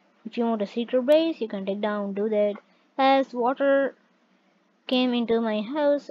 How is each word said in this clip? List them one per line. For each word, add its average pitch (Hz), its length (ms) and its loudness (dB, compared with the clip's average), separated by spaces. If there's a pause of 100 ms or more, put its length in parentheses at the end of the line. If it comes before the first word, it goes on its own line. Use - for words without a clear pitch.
(260)
If 220 100 -14
you 233 80 0
want 226 180 0
a 196 40 -2
secret 240 400 -2
base, 320 340 4
you 220 60 -4
can 202 180 -8
take 196 160 -4
down, 208 340 -4
do 202 140 -2
that. 208 260 2 (440)
As 269 340 4
water 277 600 0 (960)
came 254 260 2
into 226 260 0
my 214 200 -2
house, 285 500 -2